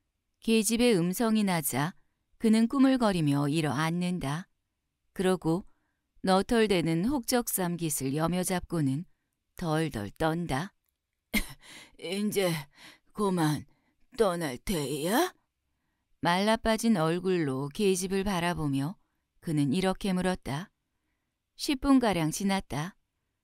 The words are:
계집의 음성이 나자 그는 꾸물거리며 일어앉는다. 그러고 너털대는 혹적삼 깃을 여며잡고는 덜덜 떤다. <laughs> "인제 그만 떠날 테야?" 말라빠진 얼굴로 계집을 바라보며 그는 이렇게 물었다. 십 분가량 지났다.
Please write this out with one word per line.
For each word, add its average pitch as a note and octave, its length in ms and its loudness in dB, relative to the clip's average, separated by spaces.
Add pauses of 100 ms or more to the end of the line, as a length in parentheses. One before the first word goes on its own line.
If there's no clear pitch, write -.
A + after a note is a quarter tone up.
(400)
계집의 A3+ 580 2
음성이 G#3+ 460 0
나자 E3 500 -2 (440)
그는 A3+ 320 4
꾸물거리며 G3+ 800 2
일어앉는다. D#3+ 960 -2 (640)
그러고 F#3 540 0 (560)
너털대는 F#3+ 800 2
혹적삼 A#3 720 -2
깃을 D3 400 -4
여며잡고는 E3 880 -2 (540)
덜덜 D#3 540 -2
떤다. D#3+ 640 -2 (600)
<laughs> - 260 -4 (400)
"인제 G3 540 -2 (580)
그만 F3 540 0 (520)
떠날 E3+ 400 0
테야?" D#3+ 760 -2 (840)
말라빠진 A3 760 0
얼굴로 D#3+ 760 0
계집을 F#3+ 500 0
바라보며 E3 720 -2 (420)
그는 D3 340 0
이렇게 F#3+ 400 0
물었다. F3+ 560 -4 (840)
십 - 260 -4
분가량 A3 500 4
지났다. F#3+ 640 -4 (480)